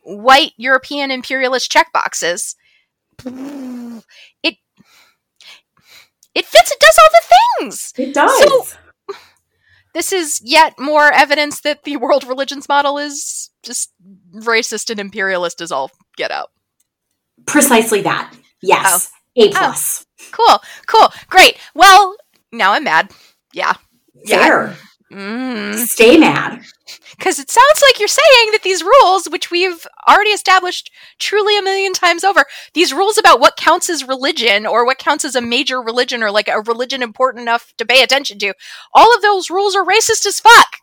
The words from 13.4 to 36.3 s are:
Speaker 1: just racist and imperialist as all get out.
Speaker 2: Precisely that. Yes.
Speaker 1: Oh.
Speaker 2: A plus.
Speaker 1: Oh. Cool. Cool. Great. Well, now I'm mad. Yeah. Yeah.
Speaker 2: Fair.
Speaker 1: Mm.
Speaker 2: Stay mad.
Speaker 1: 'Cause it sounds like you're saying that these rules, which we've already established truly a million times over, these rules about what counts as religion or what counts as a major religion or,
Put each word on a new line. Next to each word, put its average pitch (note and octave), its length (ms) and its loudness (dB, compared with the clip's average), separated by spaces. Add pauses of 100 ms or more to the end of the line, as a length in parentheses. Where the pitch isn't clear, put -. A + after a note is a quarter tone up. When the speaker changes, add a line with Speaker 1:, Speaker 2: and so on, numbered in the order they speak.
Speaker 1:
just - 280 -12 (440)
racist A#3 540 -4
and G#3+ 100 -8
imperialist F#3+ 600 -6
as E3+ 100 -10
all C3+ 200 -6 (260)
get C#3+ 140 -6
out. C#2+ 200 -10 (960)
Speaker 2:
Precisely A3 560 0
that. - 320 -8 (280)
Yes. - 500 0
Speaker 1:
Oh. - 340 -2
Speaker 2:
A G3+ 60 2
plus. - 540 -4 (160)
Speaker 1:
Oh. - 100 -20
Cool. G#4+ 280 2 (280)
Cool. - 260 4 (160)
Great. F#4 280 4 (160)
Well, F#4+ 420 6 (360)
now G#3 220 0
I'm D4 100 -2
mad. E3+ 280 0 (420)
Yeah. - 200 -4 (400)
Yeah. - 260 -4
Speaker 2:
Fair. G3+ 380 0 (340)
Speaker 1:
Mm. G#3 640 -10 (120)
Speaker 2:
Stay A#3+ 300 4
mad. - 440 0 (580)
Speaker 1:
'Cause - 200 -6
it C4+ 120 -14
sounds C#5+ 300 4
like C5 180 2
you're G#4 80 -2
saying A#4+ 440 4
that G#4+ 120 -2
these F#4 200 -4
rules, F#4 460 4
which F4 220 -10
we've F4 340 -4 (220)
already G4+ 240 4
established F#4 580 -2 (300)
truly G#4 380 -2
a G4+ 40 -2
million G4 320 -4
times F4 300 -2
over, F#4 220 2 (280)
these D4 200 0
rules G4 240 -2
about E4 220 4
what - 180 2
counts E4+ 320 0
as C#4+ 180 -6
religion B3+ 580 -2
or A#3+ 200 0
what B3+ 140 -2
counts D4+ 260 -2
as B3+ 100 -8
a B3 60 0
major B3+ 400 -4
religion A#3+ 420 -4
or, G#3 80 -2